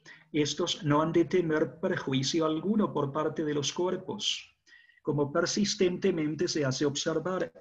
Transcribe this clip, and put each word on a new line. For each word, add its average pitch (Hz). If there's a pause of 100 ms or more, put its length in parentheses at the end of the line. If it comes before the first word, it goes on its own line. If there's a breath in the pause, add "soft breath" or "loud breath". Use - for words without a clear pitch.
(320 loud breath)
estos 156
no 147
han 160
de 170
temer 160
perjuicio 156
alguno 165
por 139
parte 156
de 151
los 143
cuerpos, - (460 soft breath)
como 143
persistentemente 175
se 156
hace 135
observar 160